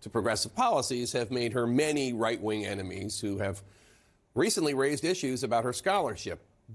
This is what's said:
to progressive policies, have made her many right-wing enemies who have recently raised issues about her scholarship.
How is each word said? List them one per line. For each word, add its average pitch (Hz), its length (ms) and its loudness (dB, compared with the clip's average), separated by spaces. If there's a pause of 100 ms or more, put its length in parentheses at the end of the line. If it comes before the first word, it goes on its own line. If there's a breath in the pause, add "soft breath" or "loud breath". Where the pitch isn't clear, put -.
to - 80 -14
progressive 110 460 0
policies, 135 580 2
have 120 180 -2
made 123 220 0
her 120 140 2
many 139 460 2
right-wing 107 520 0
enemies 98 540 -6
who 101 180 -2
have 98 240 -2 (720 soft breath)
recently 156 400 2
raised 139 300 2
issues 139 400 -2
about 117 220 2
her 123 80 -2
scholarship. 127 680 -2 (320)